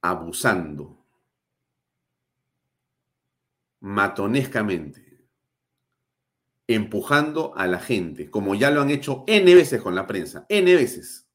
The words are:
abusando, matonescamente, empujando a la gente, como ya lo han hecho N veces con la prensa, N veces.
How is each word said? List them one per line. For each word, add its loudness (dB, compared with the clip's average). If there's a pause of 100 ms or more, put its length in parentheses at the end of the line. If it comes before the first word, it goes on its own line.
abusando, -4 (2750)
matonescamente, -4 (1400)
empujando -2
a -2
la -2
gente, -6
como -4
ya 2
lo 0
han 0
hecho -6
N 6
veces 6
con -4
la -4
prensa, -8
N 4
veces. -4